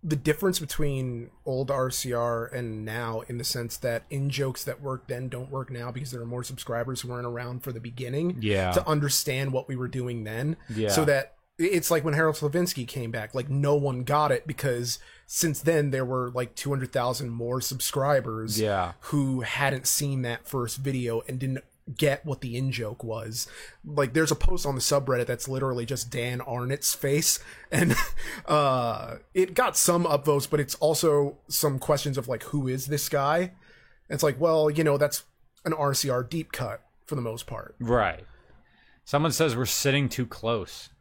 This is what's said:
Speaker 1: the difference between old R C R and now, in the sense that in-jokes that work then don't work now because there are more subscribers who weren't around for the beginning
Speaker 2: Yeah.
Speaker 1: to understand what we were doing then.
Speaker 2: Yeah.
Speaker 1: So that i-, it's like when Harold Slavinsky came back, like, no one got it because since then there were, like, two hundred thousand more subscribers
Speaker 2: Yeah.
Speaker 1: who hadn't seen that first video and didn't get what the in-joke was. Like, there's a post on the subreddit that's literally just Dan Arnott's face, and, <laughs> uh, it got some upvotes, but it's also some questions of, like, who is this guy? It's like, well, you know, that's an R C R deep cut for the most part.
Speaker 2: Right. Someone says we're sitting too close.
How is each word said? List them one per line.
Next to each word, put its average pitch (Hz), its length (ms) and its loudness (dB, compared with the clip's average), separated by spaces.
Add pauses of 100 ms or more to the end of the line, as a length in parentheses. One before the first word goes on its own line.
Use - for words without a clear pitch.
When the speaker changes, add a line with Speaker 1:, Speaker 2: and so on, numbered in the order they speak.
Speaker 1:
the 156 140 0
difference 151 420 2
between 131 720 -2 (160)
old 131 240 -2
R 131 200 0
C 123 220 -4
R 117 340 0
and 113 380 -6
now, 113 440 -4
in 120 100 -6
the 120 60 -6
sense 120 340 -4
that 117 320 -2
in-jokes 135 540 -2
that 131 160 -6
work 131 280 -8
then 127 200 -6
don't 127 220 -8
work 135 200 -6
now 120 200 -6
because 127 220 -8
there 123 80 -8
are 117 60 -8
more 123 180 -6
subscribers 120 560 -4
who 123 80 -8
weren't 123 180 -6
around 120 360 -6
for 131 100 -6
the 117 80 -8
beginning 123 600 -4
Speaker 2:
Yeah. 98 320 2
Speaker 1:
to - 140 2
understand 139 640 0
what 127 160 -2
we 135 80 -6
were 123 120 -4
doing 120 360 -4
then. 123 340 -4 (100)
Speaker 2:
Yeah. 110 220 0
Speaker 1:
So 151 160 4
that 139 300 2 (220)
i-, - 40 0
it's 175 280 2
like 160 140 4
when 156 80 0
Harold 156 240 4
Slavinsky 151 500 0
came 117 260 -6
back, 110 220 -8
like, 131 140 -4
no 143 280 4
one 135 280 0
got 147 260 2
it 123 160 0
because 123 520 -2 (280)
since - 360 0
then 147 280 4
there 131 140 0
were, 127 280 -2
like, 123 220 -4
two - 140 -6
hundred 135 240 -2
thousand 123 380 0
more 120 320 -2
subscribers 123 1000 0
Speaker 2:
Yeah. 95 320 2 (120)
Speaker 1:
who 135 360 2
hadn't 131 460 0
seen 139 340 0
that 120 260 -4
first 120 300 -4
video 127 500 -2
and 127 120 -6
didn't 131 260 -4 (340)
get 143 260 2
what 139 160 -4
the 120 160 -6
in-joke 120 480 -4
was. 110 420 -6 (380)
Like, 143 300 0
there's 156 160 4
a 156 40 4
post 123 300 4
on 143 100 0
the 127 60 -2
subreddit 131 460 2
that's - 220 -4
literally 131 360 -2
just 120 260 -4
Dan 123 300 -4
Arnott's 123 540 -2
face, 147 440 2 (320)
and, 156 240 4 (260)
<laughs> - 260 -6
uh, 131 720 2 (180)
it 185 180 4
got 247 240 2
some 170 300 4
upvotes, 143 420 2
but 156 120 2
it's 143 160 -2
also 147 600 4 (100)
some 139 320 0
questions 143 380 2
of, 127 100 -4
like, 123 180 -4
who 143 240 -2
is 131 180 -2
this 143 240 -2
guy? 156 420 2 (560)
It's 143 140 -2
like, 139 180 4
well, 160 300 6
you 151 120 2
know, 147 140 4
that's 147 280 2 (420)
an 160 80 0
R 143 180 0
C 131 160 0
R 123 140 0
deep 156 300 -6
cut 117 280 -6 (240)
for 151 120 -6
the 131 40 -2
most 113 260 -6
part. - 320 -12
Speaker 2:
Right. 113 460 2 (800)
Someone 147 280 2
says 151 220 4
we're 123 120 0
sitting 139 420 2
too - 160 -2
close. - 640 -4 (120)